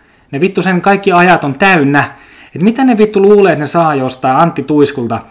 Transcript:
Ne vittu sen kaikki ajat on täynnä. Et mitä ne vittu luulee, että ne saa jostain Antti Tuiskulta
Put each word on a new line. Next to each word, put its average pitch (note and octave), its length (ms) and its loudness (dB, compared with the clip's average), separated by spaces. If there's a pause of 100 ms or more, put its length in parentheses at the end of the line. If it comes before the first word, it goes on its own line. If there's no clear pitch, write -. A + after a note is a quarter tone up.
(300)
Ne C#3 100 -8
vittu F#3 220 -2
sen F3+ 180 -2
kaikki G3 320 0
ajat F3 320 2
on C#3 100 -4
täynnä. C#3+ 500 0 (500)
Et C#3+ 80 -6
mitä A#3 220 0
ne B3 140 2
vittu G#3 240 2
luulee, G3 300 4
että D3 100 -4
ne D3 40 -4
saa D#3+ 280 -2
jostain C3 420 -2
Antti E3 260 0
Tuiskulta C3 580 -2 (100)